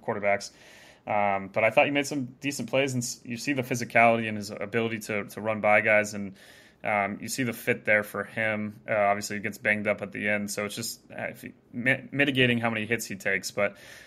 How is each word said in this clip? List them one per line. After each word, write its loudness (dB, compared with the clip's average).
quarterbacks. -2
Um, 0
but 2
I 4
thought 4
he 0
made 0
some -4
decent -6
plays, 0
and 0
s-, -10
you -8
see -4
the 0
physicality 4
and -4
his -8
ability -2
to, -4
to -12
run -2
by 6
guys 4
and -8
um, 0
you -10
see -2
the -2
fit -2
there 6
for -6
him. -4
Uh, -2
obviously, 2
he -8
gets -6
banged 0
up 0
at -8
the -4
end, -2
so -4
it's -10
just, -10
uh, -8
if -16
he, -14
mi-, 0
mitigating 4
how 0
many -2
hits -2
he -8
takes. -4
But -2